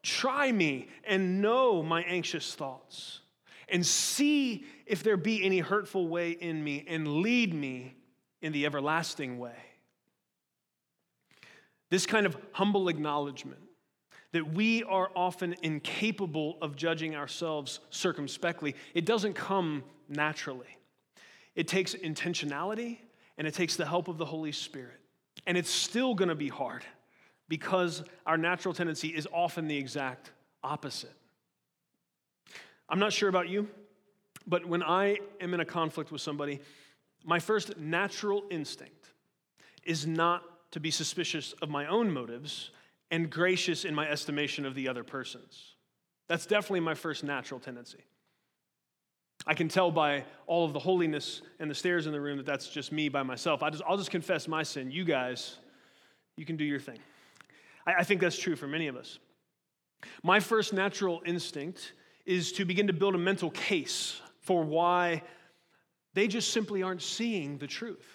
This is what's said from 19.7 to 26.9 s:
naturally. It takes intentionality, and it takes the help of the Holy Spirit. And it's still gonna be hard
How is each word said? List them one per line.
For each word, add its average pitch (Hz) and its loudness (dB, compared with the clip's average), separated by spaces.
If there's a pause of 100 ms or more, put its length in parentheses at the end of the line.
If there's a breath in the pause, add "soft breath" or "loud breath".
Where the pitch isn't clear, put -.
naturally. 143 -4 (760 loud breath)
It 160 -2
takes 185 2
intentionality, 175 -4 (380 soft breath)
and 151 -4
it 151 -2
takes 175 0
the 170 0
help 170 0
of 170 -6
the 160 -2
Holy 156 -6
Spirit. - -10 (440)
And 175 2
it's 175 2
still 247 2
gonna 180 2
be 147 -4
hard 123 -6 (640 soft breath)